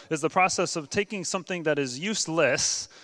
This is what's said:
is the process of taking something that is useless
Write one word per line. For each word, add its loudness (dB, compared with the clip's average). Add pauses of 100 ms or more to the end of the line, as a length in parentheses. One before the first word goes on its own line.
(100)
is 0
the 2
process 2
of -6
taking -4
something -4
that 2
is -2
useless 0 (160)